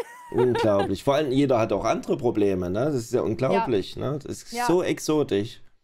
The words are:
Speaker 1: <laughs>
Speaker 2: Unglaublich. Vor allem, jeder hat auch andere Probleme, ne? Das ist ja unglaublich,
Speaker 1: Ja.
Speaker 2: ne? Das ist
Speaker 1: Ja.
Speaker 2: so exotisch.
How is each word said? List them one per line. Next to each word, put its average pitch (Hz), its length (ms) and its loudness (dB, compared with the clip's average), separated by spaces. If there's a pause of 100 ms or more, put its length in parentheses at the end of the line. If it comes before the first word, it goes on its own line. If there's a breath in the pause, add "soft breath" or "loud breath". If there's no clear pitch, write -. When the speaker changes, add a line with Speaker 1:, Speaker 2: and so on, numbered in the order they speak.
(140)
Speaker 1:
<laughs> - 180 -20
Speaker 2:
Unglaublich. 101 720 2
Vor 143 120 2
allem, 151 160 0
jeder 131 280 4
hat 107 140 0
auch 95 100 0
andere 185 340 0
Probleme, 98 520 0
ne? 107 160 -2
Das 151 100 0
ist 117 180 -4
ja 120 80 2
unglaublich, 123 760 0
Speaker 1:
Ja. 123 180 -4
Speaker 2:
ne? 151 60 -6
Das - 240 -12
ist - 100 -18
Speaker 1:
Ja. 240 140 -2
Speaker 2:
so 185 160 4
exotisch. 143 800 -2 (220)